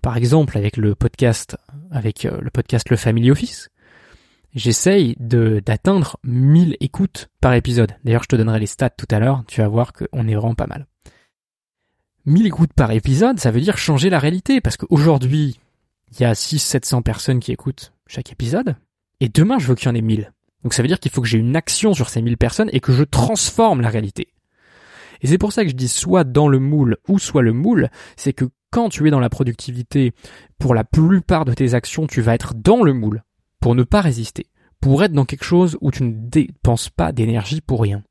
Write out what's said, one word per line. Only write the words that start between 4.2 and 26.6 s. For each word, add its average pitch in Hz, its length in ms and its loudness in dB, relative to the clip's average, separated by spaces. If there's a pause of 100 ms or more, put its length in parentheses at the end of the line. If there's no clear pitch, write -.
j'essaye 127 680 2
de, 113 440 2
d'atteindre 170 600 0
mille 135 560 4
écoutes - 480 -6 (120)
par 123 140 4
épisode. 120 380 2 (120)
D'ailleurs, 117 200 0
je - 40 -20
te - 80 2
donnerai 110 220 0
les 107 80 -2
stats - 240 -4
tout - 200 -16
à 107 100 2
l'heure, 127 260 0
tu - 140 -6
vas 107 80 2
voir 117 240 -2
qu'on - 340 -6
est 110 80 -2
vraiment 113 200 -2
pas - 120 -4
mal. 143 200 -14 (1400)
Mille 175 200 4
écoutes 165 260 0
par 117 180 2
épisode, 143 480 2
ça 131 120 0
veut 113 100 2
dire 190 160 0
changer 151 320 0
la 180 100 2
réalité, 185 440 0
parce - 160 -4
qu'aujourd'hui, 147 800 0 (520)
il - 100 -4
y - 20 2
a 117 100 2
six, - 240 -4
sept - 280 -2
cents 123 160 -2
personnes 120 380 -2
qui 123 120 -8
écoutent - 400 -10 (140)
chaque - 260 -14
épisode, 160 440 -4 (440)
et 127 80 0
demain, 202 300 2
je 143 80 -2
veux 127 80 2
qu'il 123 140 -4
y - 20 0
en 120 40 -2
ait 117 60 -2
mille. 107 320 -2 (300)
Donc 120 100 -4
ça - 80 -2
veut 120 80 2
dire 180 120 -2
qu'il 143 100 -4
faut - 100 -2
que 120 80 -2
j'ai 113 80 0
une 117 180 0
action 196 380 0
sur 131 160 -2
ces 117 140 -4
mille 117 160 -2
personnes 123 340 0
et 120 80 0
que - 120 0
je 131 120 4
transforme 214 800 0
la 113 80 0
réalité. 107 380 -6 (920)
Et - 60 -4
c'est 151 100 4
pour 202 160 -2
ça 226 120 0
que 160 60 -2
je 127 40 -6
dis 127 140 -4
soit 180 360 0
dans 143 240 2
le 135 100 4
moule 135 380 0 (120)